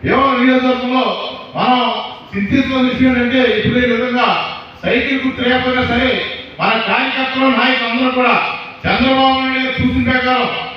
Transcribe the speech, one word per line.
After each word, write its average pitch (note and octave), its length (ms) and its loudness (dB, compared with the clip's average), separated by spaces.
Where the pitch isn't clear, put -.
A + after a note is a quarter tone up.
భీమవరం C4 400 2
నియోజకవర్గంలో B3+ 600 2
మనం B3+ 240 2
చింతిస్తున్న B3+ 540 0
విషయం B3+ 240 2
ఏంటంటే B3 320 2
ఇప్పుడు A#3+ 240 2
ఈ B3 80 2
విధంగా B3 380 0
సైకిల్ B3+ 420 0
గుర్తు B3+ 220 -2
లేకపోయినా B3+ 440 0
సరే B3+ 180 0
మన - 120 0
కార్యకర్తలు, C4 580 -2
నాయకులు A#3+ 320 0
అందరూ B3+ 280 0
కూడా B3 160 2
చంద్రబాబు C4+ 560 2
నాయుడు - 200 -2
గారు - 180 -4
చూసిన B3 320 0
ప్రకారం B3+ 400 0